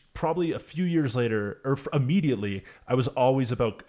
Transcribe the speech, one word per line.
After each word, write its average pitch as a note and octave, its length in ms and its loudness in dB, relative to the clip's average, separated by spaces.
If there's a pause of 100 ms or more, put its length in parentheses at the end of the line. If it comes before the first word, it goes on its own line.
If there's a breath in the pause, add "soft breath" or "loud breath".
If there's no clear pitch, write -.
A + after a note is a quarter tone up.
(120)
probably E3 400 -2
a - 60 -4
few F3 260 -4
years D#3 320 0
later, A2 480 -2
or C3+ 80 0
f-, - 220 -4
immediately, B2 680 0 (220 loud breath)
I B2 60 -2
was B2+ 160 2
always C3 420 2
about, A2+ 380 -2